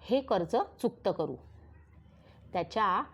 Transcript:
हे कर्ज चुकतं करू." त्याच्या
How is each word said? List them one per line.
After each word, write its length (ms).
हे 200
कर्ज 340
चुकतं 300
करू." 240
त्याच्या 500